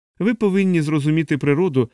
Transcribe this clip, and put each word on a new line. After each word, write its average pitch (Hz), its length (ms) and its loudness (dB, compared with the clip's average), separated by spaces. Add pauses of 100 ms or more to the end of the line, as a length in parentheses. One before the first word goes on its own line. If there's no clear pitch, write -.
(200)
«ви 226 140 0
повинні 190 480 0
зрозуміти 151 560 0
природу 139 560 0